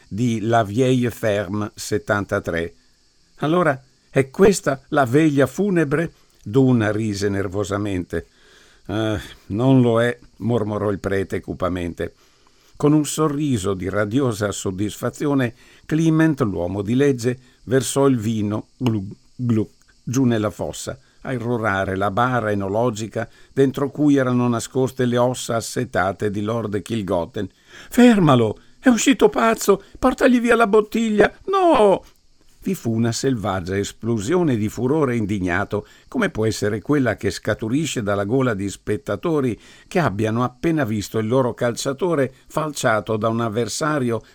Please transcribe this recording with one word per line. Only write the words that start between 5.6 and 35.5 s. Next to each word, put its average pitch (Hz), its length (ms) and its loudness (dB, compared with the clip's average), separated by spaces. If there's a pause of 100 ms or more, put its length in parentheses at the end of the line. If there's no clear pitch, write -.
Dunn 123 480 4
rise 104 380 -2
nervosamente. 98 960 -4 (600)
"Eh, 107 320 -4 (280)
non 127 340 4
lo 117 200 4
è", 120 160 0 (200)
mormorò 104 540 -2
il 95 80 -4
prete 98 400 -4
cupamente. 87 760 -6 (600)
Con 151 180 2
un 151 120 2
sorriso 143 680 -2
di 92 160 -4
radiosa 104 640 -2
soddisfazione, 117 1000 -4 (320)
Clement, 160 560 2
l'uomo 95 400 -2
di 104 140 -2
legge, 127 420 0 (280)
versò 135 420 2
il 131 100 4
vino, 107 580 -4
glug, 110 360 -2 (240)
glug, 117 320 0 (360)
giù 131 220 0
nella 110 240 2
fossa, - 480 -8 (240)
a 151 100 -10
irrorare 107 640 -2
la 98 140 0
bara 120 400 0
enologica 107 800 -4 (240)
dentro 135 380 2
cui 147 240 4
erano 123 320 2
nascoste 127 580 -2
le 120 120 0
ossa 120 400 0
assetate 104 720 -2
di 101 100 -4
Lord 107 400 -4
Kilgotten. 95 640 -4 (440)
"Fermalo! 151 640 6 (220)
È - 100 4
uscito 240 400 4
pazzo! 226 540 2 (160)
Portagli 247 420 2
via 233 140 4
la 226 100 4
bottiglia! 214 640 2 (140)
No!" 302 580 4 (600)
Vi 190 120 -2
fu - 180 -4
una 113 180 0
selvaggia 98 640 -2
esplosione 117 800 -2
di 107 140 -2
furore 127 460 0
indignato, 101 720 -2 (200)